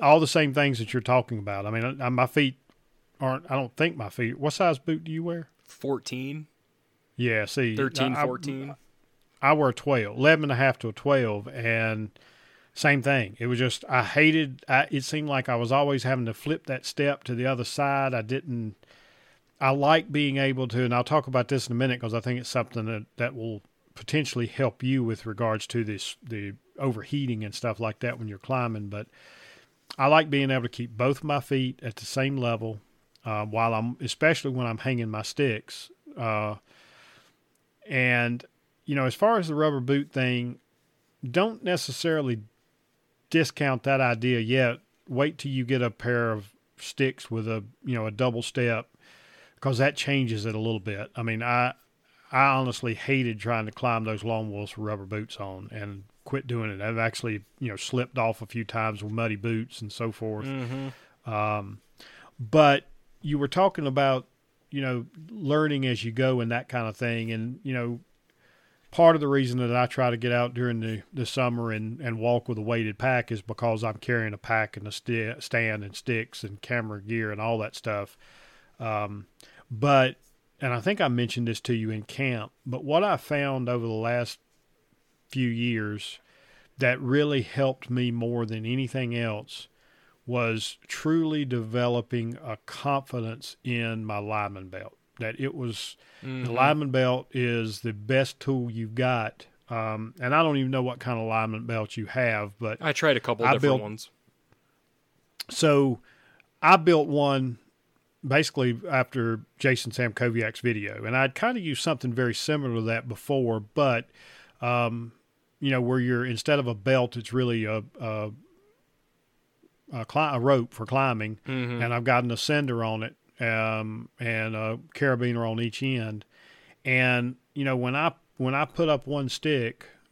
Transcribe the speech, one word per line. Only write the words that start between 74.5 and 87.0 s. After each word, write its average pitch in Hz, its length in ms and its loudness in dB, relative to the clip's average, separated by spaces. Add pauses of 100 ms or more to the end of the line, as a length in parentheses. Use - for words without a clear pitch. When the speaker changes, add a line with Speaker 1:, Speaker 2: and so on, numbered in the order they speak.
Speaker 1:
and 101 100 -12
a 104 40 -10
sti-, 113 480 -4
stand 110 440 -2
and 98 120 -12
sticks - 480 -4
and 101 180 -10
camera 110 400 -4
gear 107 300 -4
and 104 100 -6
all 113 180 0
that 107 160 -6
stuff. 104 420 -6 (640)
Um, 104 480 -6 (420)
but, 131 460 4 (460)
and 131 120 -2
I 120 60 -2
think 196 220 0
I 160 60 4
mentioned 120 400 0
this 113 140 -4
to 127 120 -2
you 110 180 -2
in 107 120 -6
camp, 123 480 -6 (140)
but 131 180 -6
what 156 200 4
I 196 140 2
found 139 500 -2
over 123 180 0
the 113 80 -2
last 117 460 -2 (880)
few 127 220 0
years 113 720 -2 (580)
that 127 240 2